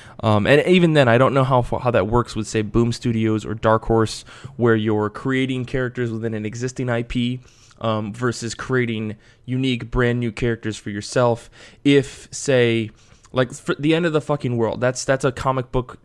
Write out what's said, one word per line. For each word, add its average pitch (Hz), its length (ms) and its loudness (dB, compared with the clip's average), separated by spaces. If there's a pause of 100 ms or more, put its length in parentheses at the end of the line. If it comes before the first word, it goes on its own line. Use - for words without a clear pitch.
(200)
Um, 107 260 2
and 143 200 6
even 175 280 4
then, 139 140 6
I 117 80 6
don't 127 160 4
know 135 120 2
how 127 180 4
fa-, - 160 -4
how 123 140 0
that 113 160 2
works 117 280 0
with, 110 120 -4
say, 110 140 0
Boom 117 300 0
Studios 110 540 -2
or 107 80 -6
Dark 110 300 2
Horse, 113 380 0 (340)
where 117 200 4
you're 107 320 0
creating 131 560 -4
characters 123 460 -4
within 113 240 -6
an 107 100 -6
existing 123 460 -6
I 120 140 -2
P, 123 360 -4 (400)
um, 110 320 -4
versus 117 420 -6
creating 113 640 -4 (300)
unique, 123 440 -2
brand 120 300 2
new 117 120 -2
characters 110 440 -4
for - 140 -12
yourself. 113 580 0 (360)
If, 139 480 2
say, 117 580 0 (420)
like, 127 200 -2
for - 240 -6
The 151 180 0
End 170 120 0
of 156 60 0
the 151 80 0
Fucking 131 360 -2
World, 110 240 -2
that's, 127 240 -2
that's 135 200 0
a 135 60 2
comic 131 400 -4
book 127 340 -4